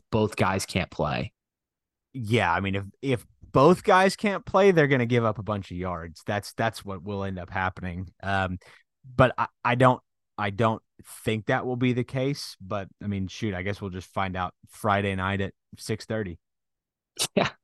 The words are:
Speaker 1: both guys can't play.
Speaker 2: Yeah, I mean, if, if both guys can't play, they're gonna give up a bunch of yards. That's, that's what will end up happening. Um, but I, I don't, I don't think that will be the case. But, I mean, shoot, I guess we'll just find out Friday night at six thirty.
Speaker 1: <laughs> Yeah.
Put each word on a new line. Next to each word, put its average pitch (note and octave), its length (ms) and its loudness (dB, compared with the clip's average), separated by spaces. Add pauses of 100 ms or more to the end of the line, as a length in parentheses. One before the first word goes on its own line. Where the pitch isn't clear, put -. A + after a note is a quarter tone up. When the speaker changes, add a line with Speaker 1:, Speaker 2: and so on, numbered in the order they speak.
(120)
Speaker 1:
both G#2+ 240 2
guys F#2+ 300 0
can't - 240 -4
play. C#2+ 420 -4 (840)
Speaker 2:
Yeah, A2 380 2
I F2 80 2
mean, G2 160 0
if, G2 80 -4 (180)
if B2+ 240 -2 (260)
both D3+ 320 6
guys F#3+ 320 4
can't G3 300 -4
play, G3 260 6
they're D#3+ 160 6
gonna C3 180 2
give A#2+ 180 2
up A2 140 0
a A2 60 -8
bunch G2+ 260 -6
of F2+ 80 -10
yards. E2+ 480 -8
That's, G2+ 280 -6
that's A2+ 300 -2
what F#2+ 200 -10
will G2 200 -6
end F#2+ 140 -6
up F2 140 -12
happening. F#2 600 -6 (120)
Um, F#2+ 340 0 (580)
but B2+ 220 6
I, A2+ 100 -2 (160)
I B2 120 2
don't, B2+ 260 6 (360)
I G#2 120 -2
don't A2 320 0 (440)
think A2 200 -2
that B2+ 200 0
will B2+ 100 -4
be B2 180 2
the B2 100 -2
case. C3+ 560 -6
But, F#2+ 280 -6 (160)
I G2+ 40 -8
mean, G2 200 -2
shoot, G#2 260 -4
I F2+ 80 -4
guess F#2+ 180 -4
we'll G2 120 -8
just F2+ 200 -12
find F#2+ 240 -4
out F2+ 200 -6 (140)
Friday G2+ 460 0
night F#2+ 260 -2
at F#2+ 120 -6 (240)
six - 280 -8
thirty. G#2 380 -6
Speaker 1:
<laughs> - 920 -12
Yeah. - 140 2 (140)